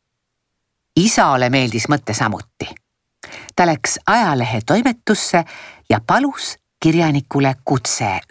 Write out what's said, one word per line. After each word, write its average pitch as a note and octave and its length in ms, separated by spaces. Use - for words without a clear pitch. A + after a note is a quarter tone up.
Isale D#3 540
meeldis A#2+ 380
mõte C#3+ 260
samuti. - 540
Ta F3+ 100
läks - 400
ajalehe C#3+ 600
toimetusse G#3+ 800
ja A2 100
palus A#3+ 560
kirjanikule C#3+ 760
kutse A2 560